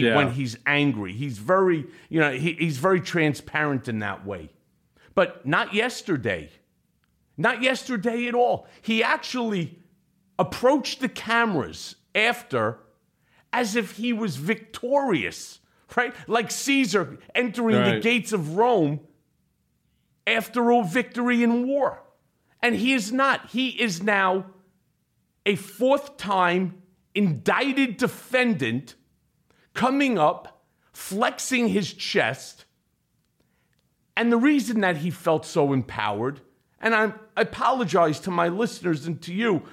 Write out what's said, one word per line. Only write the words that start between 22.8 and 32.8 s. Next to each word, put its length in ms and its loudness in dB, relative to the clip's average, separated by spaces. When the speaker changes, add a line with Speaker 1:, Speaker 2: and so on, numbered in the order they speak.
Speaker 2:
is 180 0
not. 380 0
He 220 -2
is 320 -2
now 420 2
a 100 2
fourth 600 -2
time 640 0
indicted 840 0
defendant 1000 -2
coming 460 2
up, 480 0
flexing 760 -2
his 260 -2
chest. 720 -4